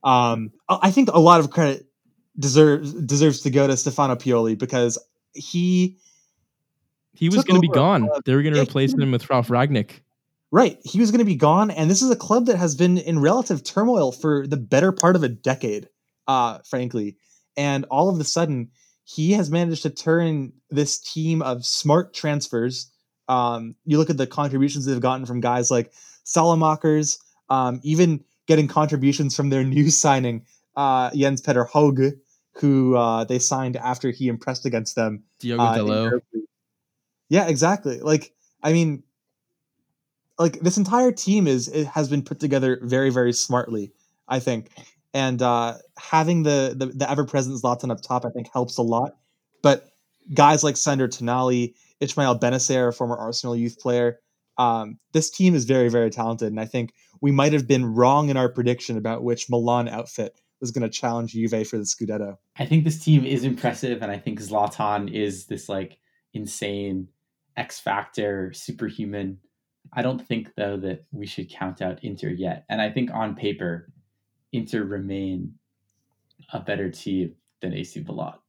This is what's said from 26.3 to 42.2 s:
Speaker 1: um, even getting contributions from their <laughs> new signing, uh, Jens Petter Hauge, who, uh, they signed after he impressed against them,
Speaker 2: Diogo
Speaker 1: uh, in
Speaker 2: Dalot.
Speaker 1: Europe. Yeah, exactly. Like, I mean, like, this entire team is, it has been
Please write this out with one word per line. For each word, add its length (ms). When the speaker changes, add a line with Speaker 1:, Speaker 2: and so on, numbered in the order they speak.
Speaker 1:
um, 320
even 420
getting 220
contributions 680
from 140
their 140
<laughs> 20
new 240
signing, 560
uh, 400
Jens 260
Petter 240
Hauge, 480
who, 360
uh, 280
they 140
signed 400
after 320
he 180
impressed 380
against 300
them, 280
Speaker 2:
Diogo 220
Speaker 1:
uh, 140
in 40
Speaker 2:
Dalot. 240
Speaker 1:
Europe. 200
Yeah, 180
exactly. 520
Like, 340
I 100
mean, 300
like, 220
this 160
entire 340
team 340
is, 220
it 180
has 240
been 140